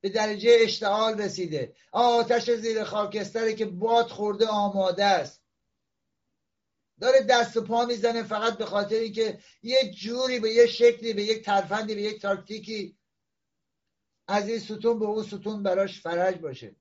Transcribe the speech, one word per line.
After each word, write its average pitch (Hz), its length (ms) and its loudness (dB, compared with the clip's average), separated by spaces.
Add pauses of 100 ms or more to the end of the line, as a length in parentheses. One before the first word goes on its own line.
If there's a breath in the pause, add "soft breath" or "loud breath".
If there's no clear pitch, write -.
به 196 80 -4
درجه 214 500 4
اشتعال 220 640 2
رسیده، 160 540 -4 (160 soft breath)
آتش 233 600 4
زیر 220 320 0
خاکستره 208 680 -2
که 220 120 -4
باد 220 420 2
خورده 208 400 0
آماده 196 580 0
است، - 360 0 (1600)
داره 262 200 6
دست 233 360 2
و 220 40 0
پا 233 240 0
می‌زنه 233 380 -2
فقط 214 340 -4
به 220 80 -6
خاطر 202 300 -2
اینکه 220 440 -4 (220 soft breath)
یه 247 300 0
جوری، 247 480 -4
به 220 100 -2
یه 233 180 6
شکلی، 233 460 2
به 202 100 -2
یک 220 220 -4
ترفندی، 208 500 -2
به 202 60 -6
یک 208 200 -6
تاکتیکی 202 760 -8 (1300)
از 202 200 -2
این 226 120 -4
ستون 220 400 -2
به 214 60 -2
اون 214 180 -4
ستون 208 400 -8
براش 196 380 -2
فرج 175 360 -2
باشه. 131 440 -14